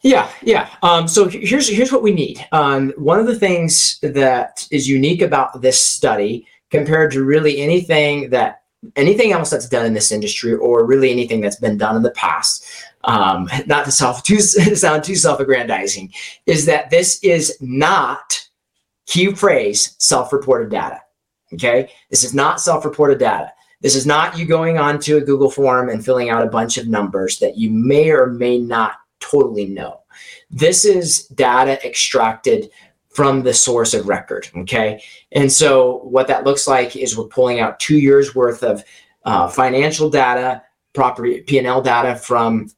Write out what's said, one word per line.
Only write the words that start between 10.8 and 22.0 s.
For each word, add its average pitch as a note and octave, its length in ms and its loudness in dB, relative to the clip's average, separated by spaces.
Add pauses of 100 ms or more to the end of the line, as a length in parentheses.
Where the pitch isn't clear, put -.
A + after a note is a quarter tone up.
really C3 260 4
anything A#2 300 -2
that's G2+ 160 -4
been G#2+ 220 -4
done A2+ 180 -2
in A2+ 60 2
the A#2 80 0
past, - 560 -4 (380)
um, F#2+ 440 0 (160)
not D3 220 0
to C3+ 40 -6
self-, B2 320 -2
<laughs> - 20 -20
to G#3 120 4
s-, G3+ 420 2
sound D#3 240 0
too F#3 140 -6
self-aggrandizing, C3 960 -2 (320)
is D3+ 220 0
that D3+ 240 0
this F3 320 2
is E3+ 400 2
not, C3+ 800 -2 (640)
key F#3+ 260 0
phrase, C3 680 0
self-reported B2+ 680 0
data, - 320 -8 (540)
okay? B2 340 0 (220)